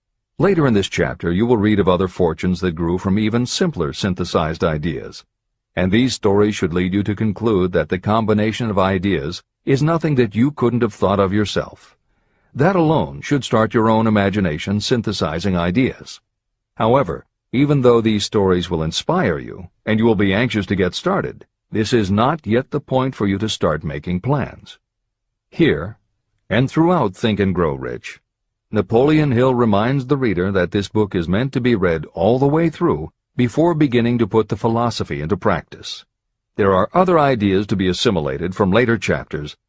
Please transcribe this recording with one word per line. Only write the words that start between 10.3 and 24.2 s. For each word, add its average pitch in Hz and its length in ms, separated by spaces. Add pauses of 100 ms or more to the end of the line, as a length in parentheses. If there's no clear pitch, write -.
you 123 160
couldn't 120 320
have 110 120
thought 98 260
of 98 140
yourself. - 640 (560)
That 180 220
alone 147 440
should 139 240
start 110 300
your 113 160
own 110 160
imagination 101 760
synthesizing 95 720
ideas. 90 680 (540)
However, 110 500 (260)
even 139 300
though 120 180
these 107 240
stories 90 460
will 82 120
inspire 95 560
you, 64 300 (160)
and 107 140
you 113 80
will 117 80
be 98 180
anxious 107 340
to 101 100
get 90 180
started, 165 520 (240)
this 104 220
is 107 180
not 123 360
yet 113 240
the 143 100
point 131 340
for 107 120
you 98 120
to 107 100
start 80 360
making 80 360